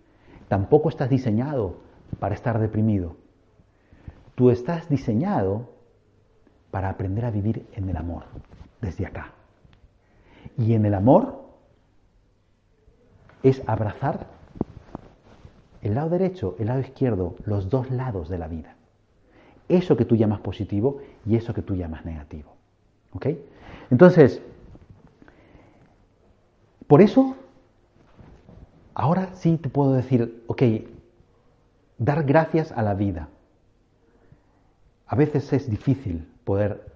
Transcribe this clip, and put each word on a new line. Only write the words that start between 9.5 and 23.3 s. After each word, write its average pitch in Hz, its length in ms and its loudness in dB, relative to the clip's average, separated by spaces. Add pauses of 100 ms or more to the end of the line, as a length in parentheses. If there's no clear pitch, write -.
Y 113 160 2
en 110 100 2
el 104 100 2
amor 139 480 4 (2000)
es 131 240 4
abrazar 110 600 -4 (1600)
el 104 140 -4
lado 160 140 -4
derecho, 180 500 -2
el 107 80 -4
lado 131 120 -2
izquierdo, 104 540 -2 (100)
los 101 240 -4
dos 123 220 -2
lados 123 380 -6
de 92 100 -8
la 82 80 -10
vida. 80 300 -12 (920)
Eso 160 280 4
que 117 80 2
tú 117 120 4
llamas 107 240 2
positivo 104 580 -4 (280)
y 104 100 2
eso 110 180 -4
que 95 80 -6
tú 101 120 -6
llamas 80 300 -8
negativo. 76 500 -14 (580)
¿Ok? - 140 -10 (640)